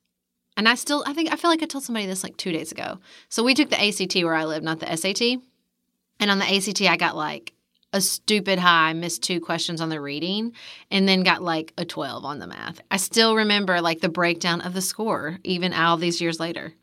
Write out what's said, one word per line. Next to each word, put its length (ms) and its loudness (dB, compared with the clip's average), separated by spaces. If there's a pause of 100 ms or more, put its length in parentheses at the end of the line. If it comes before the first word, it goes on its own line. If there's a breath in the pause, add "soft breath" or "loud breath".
(560)
and 120 6
I 60 6
still, 320 -2
I 60 -4
think, 200 0
I 40 -2
feel 140 2
like 120 4
I 40 -2
told 180 -8
somebody 220 -4
this, 180 -6
like, 120 -10
two 160 -4
days 200 -6
ago. 260 -8 (300 soft breath)
So 160 -2
we 100 6
took 160 2
the 100 2
A 100 4
C 160 -2
T 180 2
where 100 2
I 100 0
live, 180 -4
not 180 -2
the 100 -6
S 140 -4
A 80 0
T. 260 0 (840)
And 100 2
on 80 4
the 140 0
A 80 4
C 120 -4
T, 160 2
I 80 4
got, 200 0
like, 360 -8 (420)
a 80 2
stupid 560 0
high, 340 6
missed 300 -4
two 180 -2
questions 400 -4
on 80 -2
the 120 -4
reading, 520 -4 (380 loud breath)
and 180 4
then 140 4
got, 200 2
like, 360 -2
a 60 -4
twelve 400 -8
on 160 -8
the 60 -12
math. 340 -12 (100)
I 80 0
still 360 4
remember, 460 2
like, 200 0
the 100 2
breakdown 500 0
of 140 -8
the 80 -4
score, 600 -4
even 280 -2
all 240 4
these 240 -2
years 200 -2
later. 420 -6